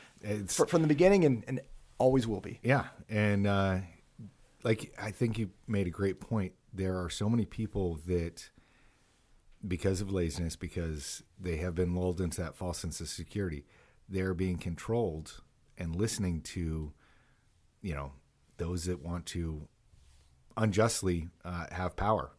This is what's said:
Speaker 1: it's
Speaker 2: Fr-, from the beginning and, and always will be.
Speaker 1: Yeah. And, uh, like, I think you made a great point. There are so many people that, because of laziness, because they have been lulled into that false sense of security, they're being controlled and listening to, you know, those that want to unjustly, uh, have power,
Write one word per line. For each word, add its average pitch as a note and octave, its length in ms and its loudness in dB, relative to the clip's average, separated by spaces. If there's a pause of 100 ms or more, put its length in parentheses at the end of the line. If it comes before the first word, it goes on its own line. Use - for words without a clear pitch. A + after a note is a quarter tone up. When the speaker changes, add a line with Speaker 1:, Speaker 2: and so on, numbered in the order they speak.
(200)
Speaker 1:
it's G#2 360 -4
Speaker 2:
Fr-, - 100 4
from E3 160 4
the D#3 60 6
beginning F3 360 8
and, B2+ 220 4
and C3 140 -4 (380)
always B2+ 280 6
will G#2 140 -2
be. - 220 -10
Speaker 1:
Yeah. A#2+ 220 4 (240)
And, G#2 380 4
uh, G2 320 4 (840)
like, A2 380 0
I G#2+ 120 -6
think A2+ 260 0
you G#2+ 120 -2 (160)
made G2+ 200 0
a F2+ 40 0
great G2 300 0
point. G2+ 320 -2 (200)
There F#2 300 -2
are F2 80 -4
so G#2 200 -2
many A#2 160 2
people F#2 600 -2
that, F2 440 -2 (1160)
because F#2 340 0
of G2 120 -4
laziness, E2+ 440 0
because D#2+ 640 -6 (160)
they F2 180 -4
have E2+ 180 -4
been F2+ 200 2
lulled F2+ 260 0
into F2+ 220 -2
that D#2 140 -6
false F2 220 -6
sense D#2+ 220 -6
of D#2 80 -8
security, F2 560 -6 (440)
they're F#2+ 260 0
being F2+ 240 0
controlled E2+ 840 -4 (380)
and E2 180 -4
listening F#2 460 0
to, D#2+ 500 -4 (880)
you F2+ 140 -6
know, C#2 180 -8 (460)
those F2 260 -4
that F2+ 160 -2
want E2+ 260 -6
to D#2+ 420 -6 (880)
unjustly, F#2+ 720 2 (160)
uh, F2 260 -6
have F2+ 260 -4
power, G2+ 420 0